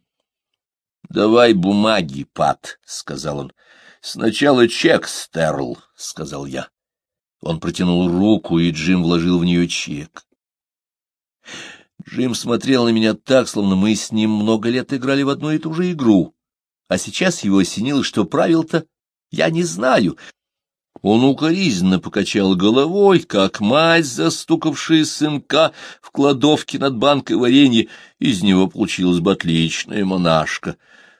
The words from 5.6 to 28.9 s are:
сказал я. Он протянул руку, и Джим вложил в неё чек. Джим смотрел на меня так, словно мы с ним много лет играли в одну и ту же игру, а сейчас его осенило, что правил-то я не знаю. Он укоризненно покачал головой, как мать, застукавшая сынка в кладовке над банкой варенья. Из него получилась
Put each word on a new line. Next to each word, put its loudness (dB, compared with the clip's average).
сказал -12
я. -12
Он -6
протянул 0
руку, 0
и 0
Джим 0
вложил 0
в -2
неё 0
чек. -10
Джим -4
смотрел 0
на 2
меня 2
так, 2
словно 0
мы 2
с -8
ним 0
много 0
лет -4
играли -2
в -2
одну -4
и -2
ту -6
же -4
игру, 2
а -2
сейчас -4
его 2
осенило, -2
что -2
правил-то 0
я 0
не -2
знаю. 0
Он 4
укоризненно 2
покачал 0
головой, 4
как -2
мать, 2
застукавшая -2
сынка -2
в -20
кладовке 0
над -2
банкой 0
варенья. 4
Из 0
него 4
получилась -2